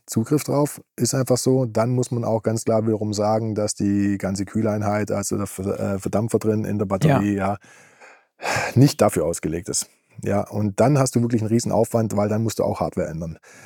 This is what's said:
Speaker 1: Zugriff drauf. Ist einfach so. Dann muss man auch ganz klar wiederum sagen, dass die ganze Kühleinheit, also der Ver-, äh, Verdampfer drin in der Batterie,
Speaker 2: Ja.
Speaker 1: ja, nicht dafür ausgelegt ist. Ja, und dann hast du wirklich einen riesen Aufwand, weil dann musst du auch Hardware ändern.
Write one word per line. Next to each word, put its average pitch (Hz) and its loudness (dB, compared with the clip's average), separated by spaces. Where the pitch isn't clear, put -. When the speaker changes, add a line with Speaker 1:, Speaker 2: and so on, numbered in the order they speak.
Speaker 1:
Zugriff 127 0
drauf. 139 -2
Ist - 0
einfach 131 2
so. 131 2
Dann 110 0
muss 123 0
man 117 -2
auch 110 0
ganz 113 0
klar 110 2
wiederum 107 0
sagen, 107 0
dass 104 -2
die 101 0
ganze 95 -4
Kühleinheit, 104 -2
also 101 -2
der 101 -2
Ver-, 98 -4
äh, 95 -4
Verdampfer 104 0
drin 107 0
in 101 -4
der 107 0
Batterie, 101 2
Speaker 2:
Ja. 98 -2
Speaker 1:
ja, - -8
nicht 131 6
dafür 98 2
ausgelegt 82 -4
ist. - -6
Ja, 101 -2
und 104 -2
dann 135 6
hast 131 0
du 120 4
wirklich 117 0
einen 110 -2
riesen 110 0
Aufwand, 110 0
weil 104 0
dann 107 0
musst 110 -2
du - 0
auch 101 -2
Hardware 87 -4
ändern. 82 -8